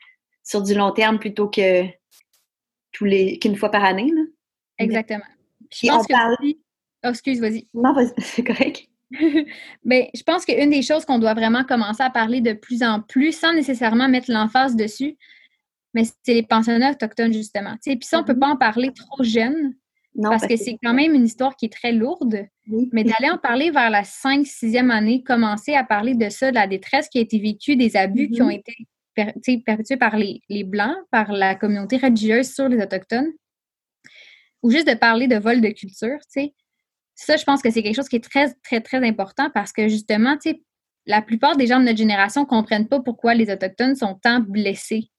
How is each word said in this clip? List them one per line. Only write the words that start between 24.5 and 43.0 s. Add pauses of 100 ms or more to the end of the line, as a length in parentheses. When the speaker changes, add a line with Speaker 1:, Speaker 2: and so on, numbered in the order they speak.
Speaker 2:
année,
commencer
à
parler
de
ça,
de
la
détresse
qui
a
été
vécue,
des
abus
qui
Speaker 1:
Mhm.
Speaker 2:
ont
été (400)
per-, (100)
tu
sais,
perpétués
par
les,
les
Blancs, (140)
par
la
communauté
religieuse
sur
les
Autochtones, (1300)
ou
juste
de
parler
de
vol
de
culture,
tu
sais. (640)
Ça,
je
pense
que
c'est
quelque
chose
qui
est
très, (100)
très,
très (100)
important
parce
que,
justement,
tu
sais, (420)
la
plupart
des
gens
de
notre
génération
comprennent
pas